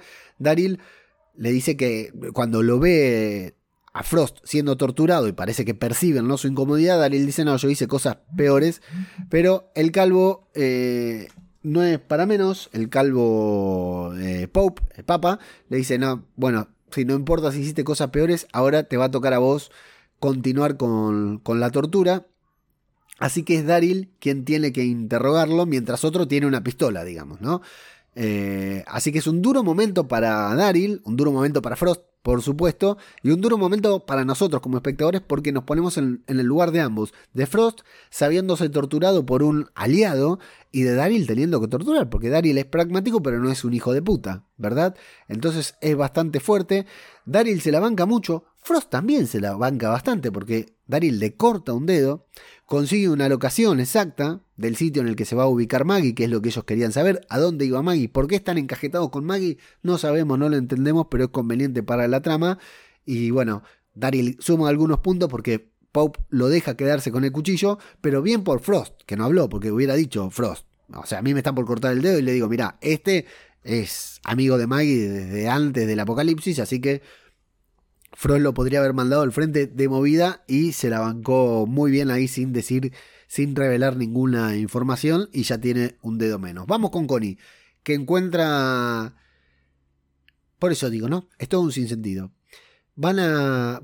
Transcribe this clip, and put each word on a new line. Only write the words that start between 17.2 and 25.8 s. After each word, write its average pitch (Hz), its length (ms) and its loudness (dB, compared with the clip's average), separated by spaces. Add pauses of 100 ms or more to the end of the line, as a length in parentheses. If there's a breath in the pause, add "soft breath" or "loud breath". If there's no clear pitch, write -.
si 147 80 -4
hiciste 147 240 -4
cosas 147 240 -2
peores, 165 420 0
ahora 139 320 2
te 127 140 -4
va 127 80 2
a 131 60 -2
tocar 131 220 0
a 127 60 2
vos 135 320 2 (480 loud breath)
continuar 135 560 0
con, 107 640 0
con 117 220 -2
la 123 100 0
tortura". 180 560 0 (880)
Así 135 260 -4
que 165 160 2
es 151 60 -2
Daryl 175 440 2 (100)
quien 139 240 -2
tiene 151 300 0
que 127 100 -2
interrogarlo, 131 800 2
mientras 123 380 -2